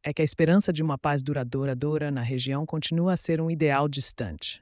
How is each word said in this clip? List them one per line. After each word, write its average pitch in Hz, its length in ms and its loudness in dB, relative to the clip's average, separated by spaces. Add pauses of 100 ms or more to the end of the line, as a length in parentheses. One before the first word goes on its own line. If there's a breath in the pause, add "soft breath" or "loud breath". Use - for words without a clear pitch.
é 147 100 -4
que - 80 0
a 156 40 4
esperança 170 460 4
de 156 120 0
uma 151 120 0
paz 143 280 0
duradoura, 135 520 -2
dura 147 360 -2
na 131 100 -2
região 131 460 -2
continua 165 460 0
a 175 40 0
ser 160 240 0
um 165 80 0
ideal 147 400 2
distante, 120 720 -6